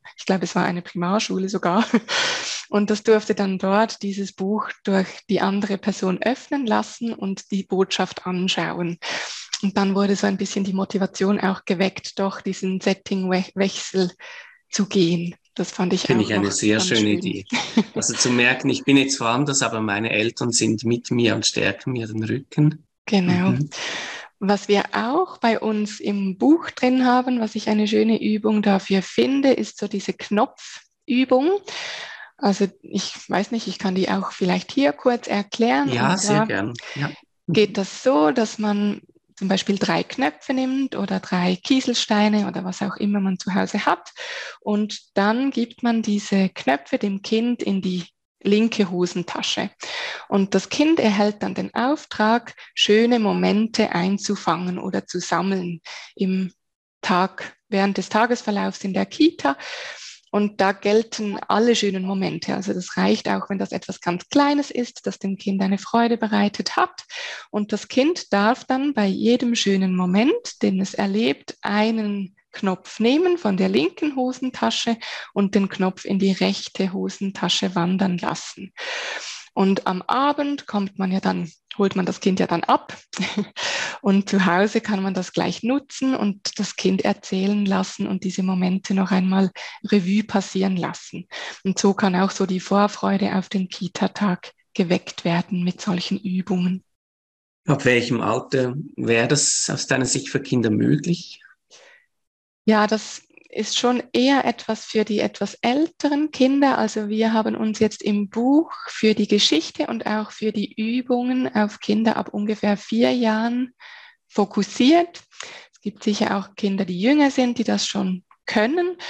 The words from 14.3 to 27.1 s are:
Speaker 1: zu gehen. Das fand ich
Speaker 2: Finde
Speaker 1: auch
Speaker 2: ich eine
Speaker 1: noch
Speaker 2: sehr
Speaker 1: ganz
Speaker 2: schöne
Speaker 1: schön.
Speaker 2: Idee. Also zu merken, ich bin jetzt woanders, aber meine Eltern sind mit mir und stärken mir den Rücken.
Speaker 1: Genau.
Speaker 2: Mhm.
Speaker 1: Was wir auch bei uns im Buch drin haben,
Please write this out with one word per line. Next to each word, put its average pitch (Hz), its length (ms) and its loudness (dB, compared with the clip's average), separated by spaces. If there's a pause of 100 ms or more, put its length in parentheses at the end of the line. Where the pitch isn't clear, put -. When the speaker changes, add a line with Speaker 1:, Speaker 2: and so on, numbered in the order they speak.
Speaker 1:
zu 190 180 -2
gehen. 175 480 2 (180)
Das - 180 -6
fand 180 220 0
ich 180 80 0
Speaker 2:
Finde 113 220 2
Speaker 1:
auch - 40 0
Speaker 2:
ich 107 60 0
eine 101 120 2
Speaker 1:
noch 95 60 0
Speaker 2:
sehr 107 260 2
Speaker 1:
ganz - 120 0
Speaker 2:
schöne 117 100 2
Speaker 1:
schön. 104 180 2
Speaker 2:
Idee. 92 280 -6 (500)
Also 185 180 -2
zu 123 160 2
merken, 123 400 4
ich 120 140 0
bin 139 140 8
jetzt 135 240 4
woanders, 135 400 2
aber 113 180 0
meine 107 320 0
Eltern 117 400 0
sind 113 320 2
mit 120 280 0
mir 120 240 4
und 110 100 -4
stärken 104 480 -2
mir 113 140 -4
den 110 160 -6
Rücken. 151 640 0 (200)
Speaker 1:
Genau. 180 460 2
Speaker 2:
Mhm. 139 180 0 (680)
Speaker 1:
Was 196 280 0
wir 202 240 4
auch 269 460 0
bei 226 220 2
uns 214 400 -2
im 196 380 -2
Buch 302 340 4
drin 254 340 2
haben, 247 340 2